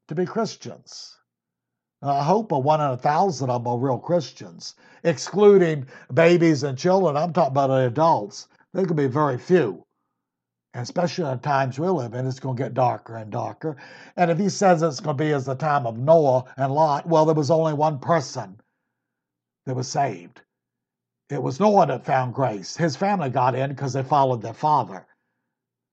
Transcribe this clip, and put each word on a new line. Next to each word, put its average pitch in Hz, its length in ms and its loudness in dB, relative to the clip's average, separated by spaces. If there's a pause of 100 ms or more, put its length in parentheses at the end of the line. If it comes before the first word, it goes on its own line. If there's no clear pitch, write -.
to 156 80 -10
be 180 100 -2
Christians. - 920 -10 (800)
I 139 220 -2
hope 202 280 2
a 151 60 0
one 151 240 2
in 147 60 0
a 127 100 -2
thousand 147 540 0
of 120 120 -2
them 120 100 -2
are 120 40 -2
real 123 220 -2
Christians, 131 760 -6 (300)
excluding 170 840 4 (260)
babies 165 520 4
and 135 140 -4
children. 180 400 2
I'm 160 160 -2
talking 147 180 2
about 139 160 2
the 131 180 2
adults. 123 640 0 (260)
There 190 120 -2
could 170 120 -2
be 143 100 0
very 135 300 0
few, 123 480 0 (880)
and 123 100 -8
especially 175 420 -4
in 131 120 -4
the - 0 -
times 135 420 -2
we 170 80 -2
live 127 260 -2
in, 127 140 -6
it's 131 120 -8
gonna 131 180 -6
get 123 160 -6
darker 120 420 -2
and 107 160 -14
darker. 120 460 -8 (400)
And 180 140 2
if 160 80 -2
he 196 100 0
says 180 320 2
it's 156 180 -2
gonna 151 160 -4
be 151 160 -2
as 139 140 -2
the 135 100 -6
time 143 300 -2
of - 120 -8
Noah 135 480 4 (120)
and 135 160 -2
Lot, 147 320 0
well, 156 200 4
there 160 100 2
was 151 160 0
only 160 220 2
one 151 260 -2
person 123 600 -4 (1080)
that 131 100 -6
was 127 120 -6
saved. 104 540 -6 (880)
It 143 120 -6
was 139 180 -6
Noah 196 280 4
that 131 180 -6
found 127 300 -2
grace. 117 420 -4
His 156 180 -2
family 196 340 -2
got 123 260 0
in 139 180 -2
'cause 131 200 -6
they 135 100 -2
followed 131 400 2
their 113 100 -10
father. 151 540 -2 (840)